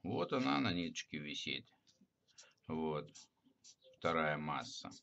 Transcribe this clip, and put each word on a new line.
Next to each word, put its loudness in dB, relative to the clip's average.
вот 0
она 4
на 4
ниточке -2
висит. -4
Вот, -2
вторая 4
масса. -4